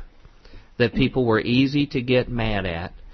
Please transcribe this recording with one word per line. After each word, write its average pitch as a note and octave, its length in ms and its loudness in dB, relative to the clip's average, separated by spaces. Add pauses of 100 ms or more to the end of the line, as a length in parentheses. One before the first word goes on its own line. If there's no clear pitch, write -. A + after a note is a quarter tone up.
(760)
that A#2+ 160 2
people B2+ 320 2
were A2 160 4
easy C3+ 460 2
to C3+ 160 -4
get B2 260 2
mad A2 380 -2
at. E2+ 260 -6 (200)